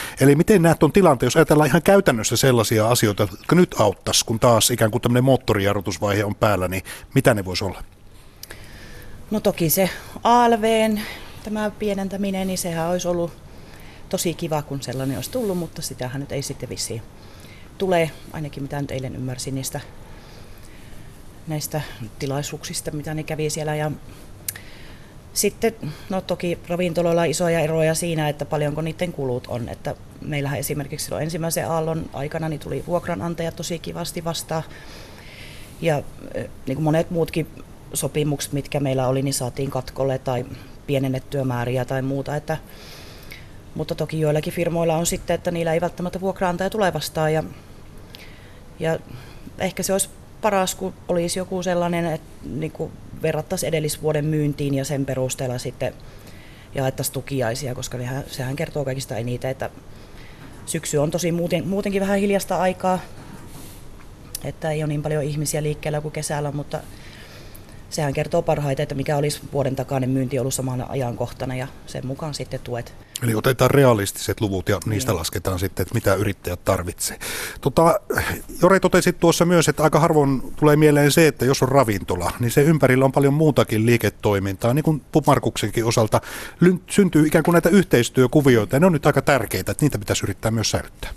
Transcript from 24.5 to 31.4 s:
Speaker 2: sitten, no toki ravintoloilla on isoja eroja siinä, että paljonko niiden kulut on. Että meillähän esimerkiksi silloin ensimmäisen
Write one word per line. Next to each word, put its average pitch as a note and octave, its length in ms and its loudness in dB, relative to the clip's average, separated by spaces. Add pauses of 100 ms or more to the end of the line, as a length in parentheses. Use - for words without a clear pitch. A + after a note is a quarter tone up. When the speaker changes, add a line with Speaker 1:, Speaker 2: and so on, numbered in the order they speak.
Speaker 2:
sitten, A3 420 -2 (340)
no F#3+ 120 -2
toki F3 460 -4
ravintoloilla E3+ 540 2
on E3+ 60 4
isoja E3 320 2
eroja D#3+ 360 2
siinä, D#3+ 340 0
että D3 160 -4
paljonko D3+ 360 -2
niiden D#3+ 320 -4
kulut B2+ 340 -4
on. A#2 220 -6
Että - 260 -8 (260)
meillähän C#3 380 -4
esimerkiksi C#3+ 460 -6
silloin G#2+ 180 -4
ensimmäisen E3 460 -4